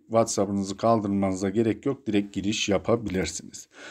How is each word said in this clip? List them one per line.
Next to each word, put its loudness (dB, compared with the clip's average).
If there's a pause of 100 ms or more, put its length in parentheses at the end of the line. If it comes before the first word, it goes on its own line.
WhatsApp'ınızı 0
kaldırmanıza 2
gerek 0
yok. -4
Direkt 0
giriş -2
yapabilirsiniz. -2 (220)